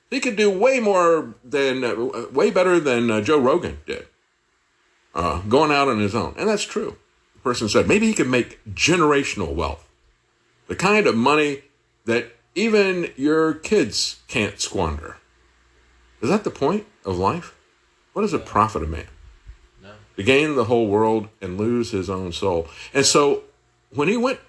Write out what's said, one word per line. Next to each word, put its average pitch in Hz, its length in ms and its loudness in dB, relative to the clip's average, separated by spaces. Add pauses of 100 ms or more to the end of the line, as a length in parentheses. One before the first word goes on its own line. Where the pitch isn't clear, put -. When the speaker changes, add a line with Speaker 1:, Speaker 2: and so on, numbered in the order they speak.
Speaker 1:
He 262 120 -4
could 226 160 -4
do 208 120 4
way 240 300 2
more 170 640 2
than, 131 400 -2
uh, 117 480 -4
way 156 180 2
better 185 300 4
than, 120 320 2
uh, 107 80 0
Joe 147 200 2
Rogan 120 460 0
did, - 220 -10 (1080)
uh, 85 260 -2 (100)
going 147 220 4
out 139 180 2
on 110 100 0
his 104 160 -2
own." 95 220 -4
And 185 100 -2
that's 214 160 -2
true. - 320 -8 (380)
The - 80 -20
person 120 260 -2
said, 95 200 2
"Maybe 214 200 2
he 220 60 0
could 139 160 0
make 123 300 -2 (140)
generational 143 800 0
wealth, 76 360 -6 (800)
the - 100 -10
kind 202 300 2
of 113 80 2
money 143 480 2 (420)
that 117 280 -2 (220)
even 196 600 0
your 156 380 2
kids 156 640 -2 (100)
can't - 340 -4
squander." 76 560 -6 (1040)
Is 120 80 -2
that 202 140 0
the - 60 -4
point 185 380 -2 (180)
of 92 120 -4
life? 117 360 -2 (600)
What 202 100 -4
does 185 100 -2
it - 120 -4
profit 104 360 0
a 78 60 -6
man 82 200 -8 (760)
Speaker 2:
No. - 80 -20 (240)
Speaker 1:
to 98 80 -8
gain 143 320 2
the 120 80 2
whole 117 240 2
world 107 400 2 (140)
and 92 160 -10
lose 113 340 -2
his 95 180 -4
own 95 220 -6
soul? 85 360 -2 (260)
And 135 120 2
so 143 380 2 (480)
when 147 160 -2
he 226 100 0
went 254 320 -2